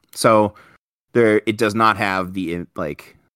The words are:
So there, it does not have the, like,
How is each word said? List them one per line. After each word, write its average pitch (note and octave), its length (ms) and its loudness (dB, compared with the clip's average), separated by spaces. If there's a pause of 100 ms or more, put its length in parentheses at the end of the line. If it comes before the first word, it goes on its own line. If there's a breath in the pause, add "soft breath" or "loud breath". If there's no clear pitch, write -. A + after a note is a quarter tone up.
(140)
So A2 400 2 (600 soft breath)
there, A2 320 2
it G#2+ 120 -4
does G#2+ 180 -2
not A2 220 2
have F#2+ 360 -4
the, F2 320 -6 (100)
like, - 420 -10 (180)